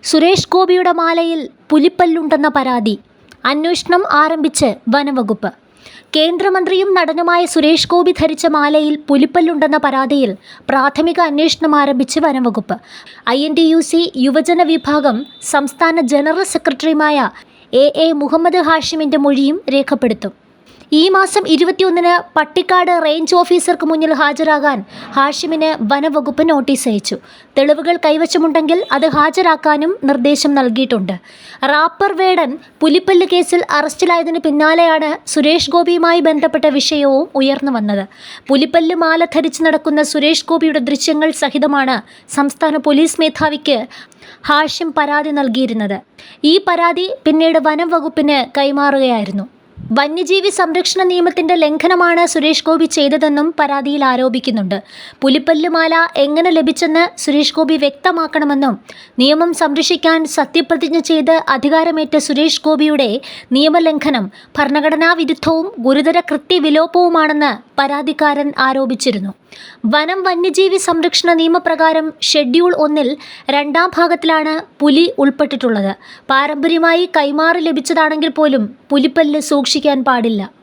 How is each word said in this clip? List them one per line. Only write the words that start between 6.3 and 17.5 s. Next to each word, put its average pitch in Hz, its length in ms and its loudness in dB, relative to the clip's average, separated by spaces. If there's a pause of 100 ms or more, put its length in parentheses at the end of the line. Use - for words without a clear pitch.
നടനുമായ 349 520 0
സുരേഷ് 311 420 2
ഗോപി 349 320 2
ധരിച്ച 311 260 0
മാലയിൽ 302 520 2 (100)
പുലിപ്പല്ലുണ്ടെന്ന 302 760 2
പരാതിയിൽ 262 520 0 (320)
പ്രാഥമിക 277 520 0
അന്വേഷണം 302 560 0
ആരംഭിച്ച് 277 440 0
വനംവകുപ്പ്. 254 560 -2 (520)
ഐ 247 180 0
എൻ 311 80 -4
ടി 330 180 4
യു 330 80 4
സി 330 360 -2
യുവജന 320 460 2
വിഭാഗം 294 560 0 (240)
സംസ്ഥാന 320 580 -2
ജനറൽ 294 440 0
സെക്രട്ടറിയുമായ 302 840 -2 (440)